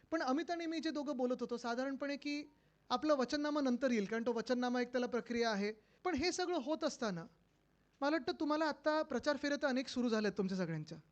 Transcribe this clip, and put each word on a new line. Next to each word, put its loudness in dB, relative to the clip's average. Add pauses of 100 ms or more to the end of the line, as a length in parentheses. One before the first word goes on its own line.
(120)
पण 0
अमित 0
आणि -2
मी -2
जे -2
दोघं -2
बोलत 0
होतो -4
साधारणपणे -4
की -4 (460)
आपला 4
वचननामा 2
नंतर 2
येईल, 2
कारण -2
तो 0
वचननामा 0
एक -2
त्याला 0
प्रक्रिया 0
आहे. 0 (320)
पण 0
हे 2
सगळं 0
होत -2
असताना -2 (760)
मला 2
वाटतं 0
तुम्हाला 2
आत्ता 0
प्रचार 0
फेऱ्या 0
तर 2
अनेक 0
सुरू 0
झाल्यात 2
तुमच्या 0
सगळ्यांच्या. -4 (140)